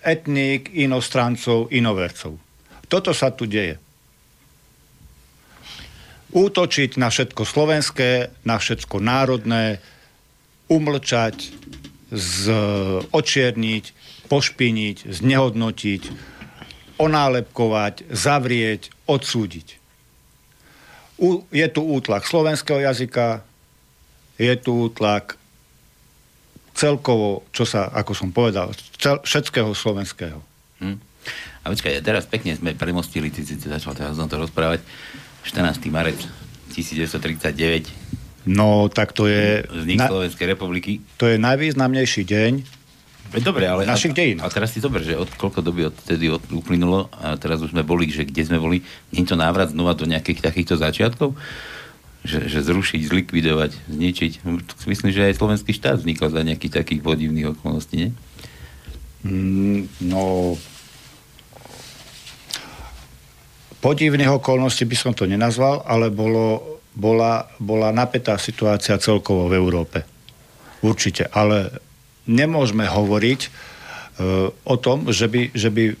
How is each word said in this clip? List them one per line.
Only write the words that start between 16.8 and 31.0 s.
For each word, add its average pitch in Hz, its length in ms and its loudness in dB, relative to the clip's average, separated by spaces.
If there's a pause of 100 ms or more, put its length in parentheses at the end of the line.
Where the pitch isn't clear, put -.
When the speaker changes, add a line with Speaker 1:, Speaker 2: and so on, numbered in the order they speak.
Speaker 1:
onálepkovať, 120 1120 0
zavrieť, 120 840 0 (120)
odsúdiť. 110 720 -2 (1400)
U-, 180 320 2
je 160 160 2
tu 156 160 0
útlak 123 400 0
slovenského 156 560 2
jazyka, 120 640 0 (960)
je 120 160 4
tu 120 320 0
útlak 104 480 -2 (1400)
celkovo, 120 800 2
čo 117 160 0
sa, 98 240 -2
ako 104 240 -2
som 92 160 -4
povedal, 104 400 2 (240)
cel-, 139 240 2
všetkého - 560 0
slovenského. 92 640 -4 (400)
Speaker 2:
Hm. 98 160 -6 (640)